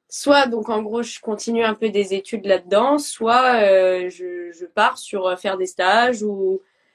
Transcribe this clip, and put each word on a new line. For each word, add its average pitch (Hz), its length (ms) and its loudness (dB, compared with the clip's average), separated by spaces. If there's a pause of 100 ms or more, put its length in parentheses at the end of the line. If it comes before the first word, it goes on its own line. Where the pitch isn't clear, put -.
Soit, 285 380 2
donc, 226 220 -6
en 220 140 -4
gros, 220 200 -6
je - 180 -12
continue 226 440 -4
un 214 100 0
peu 220 160 -4
des 196 240 -2
études 196 320 -8
là-dedans, 196 520 2
soit, 240 640 2
euh, 185 480 4
je, 180 420 -12
je 175 140 -14
pars 220 320 0
sur, 190 280 -8
euh, 185 100 -2
faire 190 220 -6
des 185 80 -4
stages 208 560 0
ou 190 380 -2 (340)